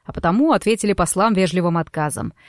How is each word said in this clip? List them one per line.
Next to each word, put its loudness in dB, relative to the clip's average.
а -12
потому 2
ответили 0
послам 0
вежливым 0
отказом. -4